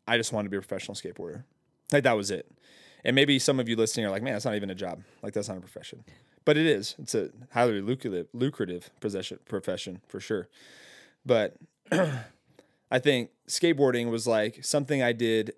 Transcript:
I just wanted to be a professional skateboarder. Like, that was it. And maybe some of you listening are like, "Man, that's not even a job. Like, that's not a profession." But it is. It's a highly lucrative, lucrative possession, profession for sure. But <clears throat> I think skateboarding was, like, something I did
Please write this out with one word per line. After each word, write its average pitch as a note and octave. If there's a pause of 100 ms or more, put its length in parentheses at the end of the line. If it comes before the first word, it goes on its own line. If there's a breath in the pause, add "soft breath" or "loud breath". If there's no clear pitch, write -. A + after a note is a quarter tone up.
I A#2
just A2+
wanted G#2+
to F#2+
be G2
a G2
professional G2
skateboarder. F2+ (500)
Like, C#3+
that B2+
was G2+
it. F#2 (560 soft breath)
And B2
maybe C#3
some C3+
of A#2+
you A#2
listening A2
are G2
like, G2+
"Man, C3
that's G#2
not A#2
even G2+
a F#2
job. F2+ (200 soft breath)
Like, G#2
that's G#2
not F#2+
a -
profession." - (400 soft breath)
But D3+
it D#3+
is. A2+
It's C3
a G2 (220)
highly A#2
lucrative, G2+
lucrative G#2 (100)
possession, F#2+
profession F#2+
for F#2+
sure. G2 (800 loud breath)
But A2+ (160)
<clears throat> - (1000 soft breath)
I B2+
think B2+ (180)
skateboarding C3
was, A2+
like, A2
something C#3+
I A#2+
did A2+